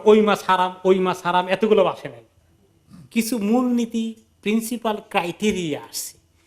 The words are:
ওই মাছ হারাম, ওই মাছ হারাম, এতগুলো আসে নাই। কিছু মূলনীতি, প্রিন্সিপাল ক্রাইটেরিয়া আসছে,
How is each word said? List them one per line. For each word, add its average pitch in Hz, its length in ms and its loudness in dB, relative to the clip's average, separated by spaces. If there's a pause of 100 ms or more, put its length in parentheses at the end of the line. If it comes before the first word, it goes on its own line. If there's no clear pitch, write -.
ওই 214 160 8
মাছ 208 260 2
হারাম, 185 240 2 (120)
ওই 190 160 4
মাছ 180 240 -2
হারাম, 180 240 0
এতগুলো 196 380 2
আসে 143 240 -6
নাই। 120 140 -18 (880)
কিছু 233 260 -2
মূলনীতি, 233 760 -2 (260)
প্রিন্সিপাল 220 560 -4 (120)
ক্রাইটেরিয়া 175 760 -2
আসছে, - 340 -12 (300)